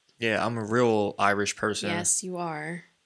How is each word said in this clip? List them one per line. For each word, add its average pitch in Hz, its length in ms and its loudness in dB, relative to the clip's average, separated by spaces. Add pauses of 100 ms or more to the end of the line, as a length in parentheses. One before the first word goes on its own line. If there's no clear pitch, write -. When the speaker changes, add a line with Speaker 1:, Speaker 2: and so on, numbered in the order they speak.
(200)
Speaker 1:
Yeah, 110 260 0
I'm 117 120 -2
a 110 60 -4
real 110 540 2
Irish 101 380 2
person. 104 340 -2
Speaker 2:
Yes, 175 320 -2
you 180 140 -8
are. 165 480 -8 (220)